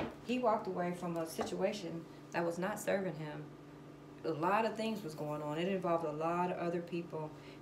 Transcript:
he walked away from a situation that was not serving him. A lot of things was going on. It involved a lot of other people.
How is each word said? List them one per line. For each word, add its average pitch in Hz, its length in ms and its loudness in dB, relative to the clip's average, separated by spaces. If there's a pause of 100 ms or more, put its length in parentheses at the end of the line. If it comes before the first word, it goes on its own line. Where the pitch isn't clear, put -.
(260)
he 247 140 2
walked 220 280 4
away 180 320 0
from 170 160 -2
a 165 100 0
situation 175 800 -2 (280)
that 170 140 2
was 165 120 2
not 190 200 0
serving 185 380 2
him. 151 300 -6 (800)
A 160 60 4
lot 190 340 4
of 208 100 2
things 220 300 0
was 151 100 -4
going 151 260 -2
on. 151 160 0
It 175 120 2
involved 175 340 4
a 151 80 0
lot 170 400 2
of - 60 -2
other 170 240 0
people. 160 500 -4 (300)